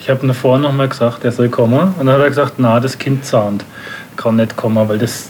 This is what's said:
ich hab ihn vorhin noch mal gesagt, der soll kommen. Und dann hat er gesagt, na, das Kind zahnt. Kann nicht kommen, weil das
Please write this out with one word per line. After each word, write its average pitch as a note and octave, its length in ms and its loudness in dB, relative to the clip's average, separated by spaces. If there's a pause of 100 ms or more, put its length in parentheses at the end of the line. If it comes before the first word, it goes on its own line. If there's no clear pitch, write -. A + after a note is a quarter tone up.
ich - 80 -4
hab C3 140 0
ihn C3 100 2
vorhin C3 300 2
noch C#3+ 100 0
mal C3+ 160 0
gesagt, A#2 340 -2
der A#2+ 80 0
soll A#2+ 180 0
kommen. C3 500 2
Und C#3 80 0
dann C3 80 4
hat C#3 60 4
er C#3+ 80 4
gesagt, C3+ 280 0
na, A#2+ 240 4
das B2+ 160 -4
Kind C3+ 280 -4
zahnt. G#2 380 0 (540)
Kann A2+ 200 0
nicht A2 200 0
kommen, A2 320 0
weil G#2+ 80 0
das - 320 -6